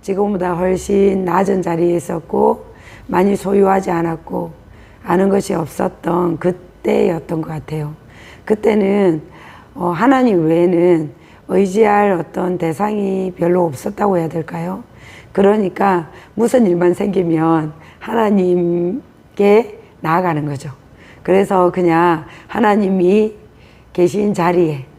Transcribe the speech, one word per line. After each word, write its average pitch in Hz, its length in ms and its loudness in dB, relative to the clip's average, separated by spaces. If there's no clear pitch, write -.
지금보다 190 520 -2
훨씬 185 720 0
낮은 185 360 0
자리에 175 340 0
있었고 170 680 -2
많이 196 280 2
소유하지 190 560 0
않았고 170 600 -6
아는 185 260 2
것이 196 240 0
없었던 175 880 -4
그때였던 165 1000 -2
것 156 80 -10
같아요. 151 440 -8
그때는, 202 760 0
어, 180 160 -6
하나님 220 560 2
외에는 170 680 2
의지할 202 640 2
어떤 180 460 -4
대상이 190 760 -4
별로 175 300 0
없었다고 196 520 -4
해야 165 120 -2
될까요? 170 540 -8
그러니까 196 800 0
무슨 233 300 2
일만 175 280 2
생기면 165 800 0
하나님께 202 1800 0
나아가는 170 440 -2
거죠. 143 240 -8
그래서 185 480 2
그냥 170 540 2
하나님이 208 840 2
계신 202 420 0
자리에 170 500 0